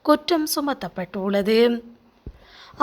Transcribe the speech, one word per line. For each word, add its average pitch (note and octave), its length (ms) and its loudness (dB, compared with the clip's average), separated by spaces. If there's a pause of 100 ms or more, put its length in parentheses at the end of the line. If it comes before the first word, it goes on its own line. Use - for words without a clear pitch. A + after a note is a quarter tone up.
குற்றம் D4+ 460 2
சுமத்தப்பட்டுள்ளது. G3+ 1040 -2 (1200)